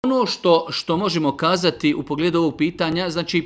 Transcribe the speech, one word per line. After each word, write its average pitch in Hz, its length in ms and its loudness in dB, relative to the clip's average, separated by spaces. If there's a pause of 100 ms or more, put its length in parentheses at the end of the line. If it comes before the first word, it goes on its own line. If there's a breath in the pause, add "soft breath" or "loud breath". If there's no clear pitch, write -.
Ono 254 200 2
što, 165 440 2
što 165 260 -4
možemo 160 400 0
kazati 165 580 2
u 143 80 -6
pogledu 160 360 0
ovog 160 180 0
pitanja, 170 540 -2
znači, 165 360 -2